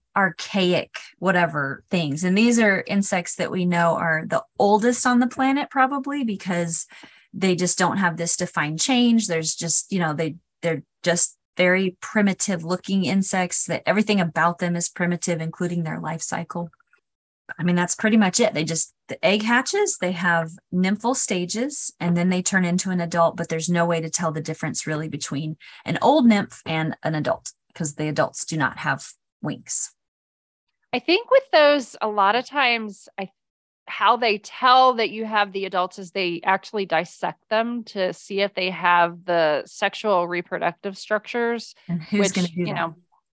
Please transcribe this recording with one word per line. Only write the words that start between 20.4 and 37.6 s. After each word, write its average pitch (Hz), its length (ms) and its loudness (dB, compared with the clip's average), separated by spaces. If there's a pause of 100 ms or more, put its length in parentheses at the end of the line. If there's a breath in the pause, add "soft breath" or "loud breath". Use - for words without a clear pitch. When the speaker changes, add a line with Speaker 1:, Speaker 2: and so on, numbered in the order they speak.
Speaker 2:
nymphal 202 440 0
stages, 214 840 -2
and 175 160 2
then 180 140 2
they 180 120 2
turn 185 220 2
into 180 280 0
an 180 100 0
adult, 170 340 2
but 170 140 -6
there's 165 200 -2
no 170 160 2
way 170 140 0
to 160 100 -6
tell 160 220 -2
the 151 100 -6
difference - 460 -6
really 156 220 -4
between 151 480 -8 (280 loud breath)
an - 160 -2
old 269 240 6
nymph 208 400 2
and 160 380 -2
an 160 120 -2
adult - 360 -4 (220)
'cause 151 220 -6
the 151 120 -4
adults 151 380 -2
do 160 120 -4
not 143 220 -2
have 139 260 -4 (360)
wings. - 520 -6 (1000)
Speaker 1:
I 247 60 -2
think 381 320 0
with 539 200 4
those, 294 500 4
a 190 60 0
lot 208 280 4
of 240 100 -2
times, 233 600 -2 (100)
I 196 140 -8 (600)
how 220 240 2
they 226 220 0
tell 254 560 4
that 226 160 -2
you 220 160 -8
have 208 260 0
the 190 140 -4
adults 185 340 -4
is 185 120 -14
they 175 340 -4
actually 196 400 -2
dissect 165 640 -4
them 226 340 -2